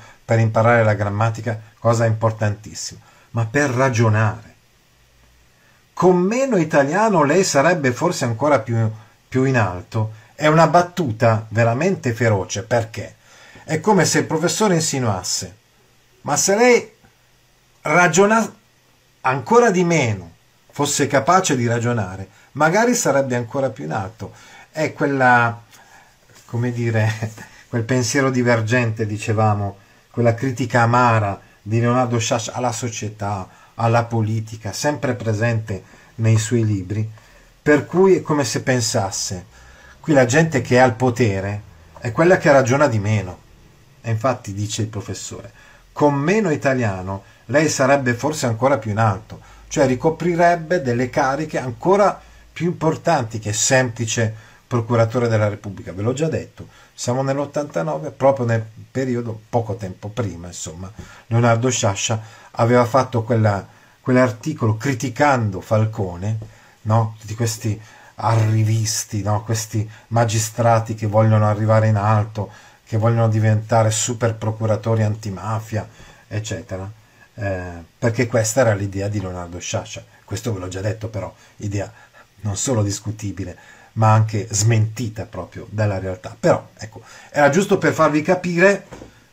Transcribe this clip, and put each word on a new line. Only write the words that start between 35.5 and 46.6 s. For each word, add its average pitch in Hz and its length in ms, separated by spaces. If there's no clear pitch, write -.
nei 113 220
suoi 113 260
libri, 101 420
per 147 240
cui 185 320
è - 60
come 147 220
se 120 180
pensasse: 104 840
"Qui 160 140
la 131 100
gente 147 380
che 127 140
è - 20
al 127 160
potere 104 680
è 113 140
quella 170 260
che 165 120
ragiona 135 360
di 117 120
meno". 98 400
E 113 100
infatti 113 440
dice 107 280
il 107 60
professore: - 640
"Con 147 220
meno 175 360
italiano 107 760